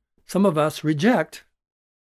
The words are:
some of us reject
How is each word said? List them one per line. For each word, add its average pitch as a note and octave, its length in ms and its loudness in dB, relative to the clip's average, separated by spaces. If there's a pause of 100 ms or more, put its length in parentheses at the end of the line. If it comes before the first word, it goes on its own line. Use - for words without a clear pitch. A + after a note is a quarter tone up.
(260)
some F#3+ 180 0
of D#3+ 140 2
us D3 240 -2
reject D#3+ 600 0 (600)